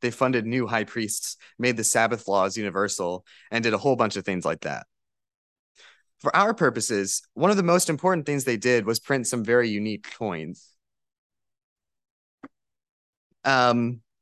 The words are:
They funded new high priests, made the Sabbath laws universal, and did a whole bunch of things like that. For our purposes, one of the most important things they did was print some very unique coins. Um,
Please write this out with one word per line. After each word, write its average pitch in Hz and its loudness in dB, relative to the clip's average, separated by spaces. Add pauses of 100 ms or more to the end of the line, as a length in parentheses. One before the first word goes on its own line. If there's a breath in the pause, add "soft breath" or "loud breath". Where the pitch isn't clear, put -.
They 123 0
funded 127 0
new 120 -2
high 110 -2
priests, - -6 (220 soft breath)
made 123 0
the 110 -6
Sabbath 113 2
laws 98 2
universal, 95 -2 (260 loud breath)
and 113 -2
did 113 2
a 101 0
whole 135 2
bunch 113 0
of 98 -6
things 90 -2
like 80 -2
that. - -8 (1300 soft breath)
For - 0
our 202 4
purposes, 117 0 (120)
one 165 2
of 208 2
the 196 0
most 175 2
important 170 0
things 143 -2
they 120 0
did 117 2
was 113 0
print 131 -2
some 120 -2
very 117 4
unique 104 -4 (100)
coins. 85 -8 (2750)
Um, 120 2 (200)